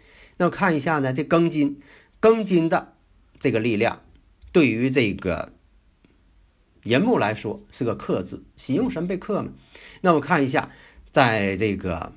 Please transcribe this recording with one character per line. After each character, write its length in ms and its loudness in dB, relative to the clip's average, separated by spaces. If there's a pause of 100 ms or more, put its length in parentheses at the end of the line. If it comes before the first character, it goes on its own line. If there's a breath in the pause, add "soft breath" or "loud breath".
(360 soft breath)
那 120 2
看 280 0
一 40 -2
下 200 0
呢， 120 -2
这 120 -4
庚 240 2
金， 320 -2 (400 loud breath)
庚 240 4
金 240 2
的 260 -2 (460)
这 100 0
个 80 2
力 180 0
量， 260 -2 (500)
对 180 4
于 200 -2
这 240 0
个 380 -6 (1300)
寅 160 2
木 180 2
来 160 0
说 380 -8
是 120 -6
个 120 -2
克 260 -4
字， 220 -12 (120)
喜 180 -6
用 160 0
神 180 -6
被 80 -4
克 260 -6
嘛。 80 -10 (520 loud breath)
那 100 4
我 80 4
看 240 2
一 20 0
下， 240 -2 (400 loud breath)
在 460 2
这 200 0
个 400 -6